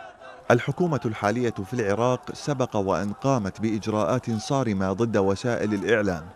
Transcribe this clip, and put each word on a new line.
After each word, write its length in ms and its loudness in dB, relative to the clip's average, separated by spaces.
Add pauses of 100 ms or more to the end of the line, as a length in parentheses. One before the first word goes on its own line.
(500)
الحكومة 540 2
الحالية 460 0
في 240 -6
العراق 600 0
سبق 420 -2
وأن 360 0
قامت 480 0
بإجراءات 720 0
صارمة 600 0
ضد 240 0
وسائل 580 2
الإعلام 600 2